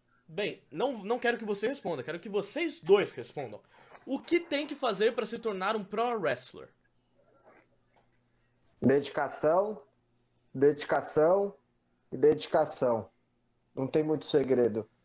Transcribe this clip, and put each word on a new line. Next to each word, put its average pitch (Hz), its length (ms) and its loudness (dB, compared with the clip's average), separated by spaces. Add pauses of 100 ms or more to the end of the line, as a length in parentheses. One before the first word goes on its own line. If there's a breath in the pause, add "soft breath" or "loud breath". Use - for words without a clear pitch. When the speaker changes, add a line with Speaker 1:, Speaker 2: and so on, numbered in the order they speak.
(280)
Speaker 1:
Bem, 165 340 -6 (100)
não, 240 220 -2 (100)
não 226 140 -2
quero 240 220 -2
que 226 60 -8
você 208 220 -4
responda, 180 360 -6
quero 160 160 -8
que 220 100 -14
vocês 262 500 -4
dois 185 300 4
respondam. 113 500 -10 (460 loud breath)
O 269 140 -4
que 339 200 0
tem 302 280 -4
que 285 80 -8
fazer 220 400 0
pra 226 100 -4
se 226 140 -8
tornar 208 360 -4
um 214 80 -6
pro 226 360 -2
wrestler? 135 500 -6 (2000)
Speaker 2:
Dedicação, 151 1000 2 (720)
dedicação 151 1000 2 (560)
e 151 60 -10
dedicação. 139 920 2 (680)
Não 135 120 -4
tem 156 160 2
muito 156 220 -2
segredo. 123 600 2 (180)